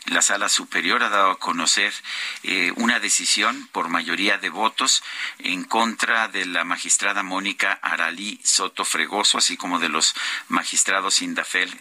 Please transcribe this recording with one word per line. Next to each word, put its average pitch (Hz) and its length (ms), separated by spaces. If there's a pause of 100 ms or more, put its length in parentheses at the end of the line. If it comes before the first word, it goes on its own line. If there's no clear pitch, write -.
la 85 160
Sala 101 260
Superior, 95 560
ha 110 60
dado 98 220
a 92 80
conocer, 85 520 (520)
eh, 90 320
una 117 240
decisión 107 720
por 85 180
mayoría 87 480
de 92 120
votos 110 540 (360)
en 90 240
contra 113 640
de 98 180
la 87 180
magistrada 95 600
Mónica 98 580
Aralí 85 600
Soto - 420
Fregoso, 82 540
así 90 180
como 87 220
de 82 100
los 76 240 (340)
magistrados 95 760
Indafel 87 580